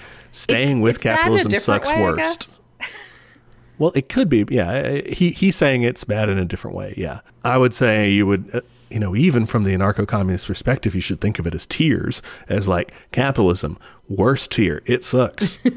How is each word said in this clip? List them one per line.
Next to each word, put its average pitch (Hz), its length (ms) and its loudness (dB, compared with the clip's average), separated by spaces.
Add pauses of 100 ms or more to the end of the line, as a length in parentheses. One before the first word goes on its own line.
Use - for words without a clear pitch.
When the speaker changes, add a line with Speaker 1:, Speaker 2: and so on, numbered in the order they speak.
(320)
Speaker 1:
staying 135 460 0
Speaker 2:
It's, 110 60 2
Speaker 1:
with 117 120 4
Speaker 2:
it's - 80 -8
bad 117 80 2
in - 20 2
a 320 40 0
Speaker 1:
capitalism 330 320 2
Speaker 2:
different - 340 0
Speaker 1:
sucks 277 60 -2
Speaker 2:
way, 311 60 0
I - 60 2
Speaker 1:
worse. 80 140 0
Speaker 2:
guess. - 440 -4 (200)
<laughs> - 100 -12 (880)
Speaker 1:
Well, 156 160 2
it 135 140 -2
could 254 200 0
be. 113 200 4
Yeah. 95 220 0
I, 139 380 -2
he, 175 240 2
he's 190 220 2
saying 131 280 2
it's 120 200 -2
bad 107 260 -2
in 98 100 0
a 92 60 0
different - 320 -8
way. 98 200 -10
Yeah. 87 240 -8 (240)
I 123 140 2
would 127 160 4
say 107 360 4
you 101 160 4
would, 98 280 0
uh, 120 60 -2 (300)
you 110 80 -4
know, 98 160 -2
even 127 320 4
from 110 180 0
the 98 100 2
anarcho-communist 98 720 0
perspective, 107 480 -2
you 92 80 -2
should - 180 -6
think 107 180 0
of 82 80 -4
it 82 80 -4
as - 120 -8
tiers, - 560 0 (260)
as, 101 200 0
like, 87 240 0 (200)
capitalism, 98 680 0 (300)
worst 113 440 0
tier. 85 340 0
It 123 180 0
sucks. - 560 0 (160)